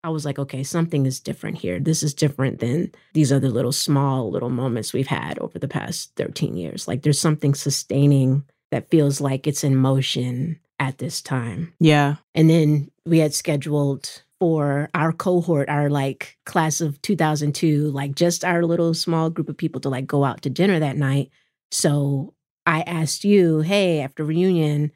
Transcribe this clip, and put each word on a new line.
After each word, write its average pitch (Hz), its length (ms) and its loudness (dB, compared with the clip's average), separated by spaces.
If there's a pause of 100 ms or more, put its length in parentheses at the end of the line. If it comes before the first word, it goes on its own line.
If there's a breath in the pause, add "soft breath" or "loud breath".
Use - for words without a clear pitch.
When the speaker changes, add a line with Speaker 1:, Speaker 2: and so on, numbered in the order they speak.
Speaker 1:
I 170 60 -6
was 156 140 -4
like, 143 140 -4
"Okay, 143 260 -6
something 165 420 0
is 131 140 -4
different - 380 -8
here. - 200 -6
This 160 240 0
is 151 120 -2
different 139 440 -2
than 139 340 -2 (220 soft breath)
these 147 180 4
other 139 180 2
little, 120 220 0
small 135 580 0
little 117 200 -4
moments 120 420 -4
we've 135 140 -2
had - 320 -4
over - 200 -10
the - 100 -6
past - 480 -8
thirteen - 400 -4
years." - 320 -8
Like, 127 140 -4
there's 147 180 2
something 151 340 2
sustaining 139 880 2 (260)
that - 200 -4
feels 143 300 4
like 135 260 -2
it's 143 180 -2
in 135 120 2
motion 131 840 0 (220)
at 135 180 -6
this - 240 -8
time. 123 560 -6
Speaker 2:
Yeah. 147 380 6 (180)
Speaker 1:
And 160 160 6
then 151 400 4 (160)
we 165 120 4
had 151 160 2
scheduled 143 880 -2 (180)
for 151 540 0
our 160 180 0
cohort, 170 560 0
our, 147 200 0
like, 135 480 -4 (100)
class 160 340 0
of 151 220 -4
two 214 120 0
thousand 151 400 0
two, 151 380 2
like, 139 240 -6
just 170 280 0
our 170 200 0
little 170 300 2
small 160 360 0
group 165 180 -6
of 147 80 -10
people 147 260 -6
to, 143 60 -4
like, 131 200 -4
go 143 160 2
out 127 180 -2
to 139 80 -4
dinner 175 300 2
that 143 160 -2
night. 139 340 0 (400)
So 143 640 0 (320)
I 160 160 2
asked 160 420 -4
you, 180 360 4
"Hey, 180 400 2
after 139 240 -6
reunion 156 720 0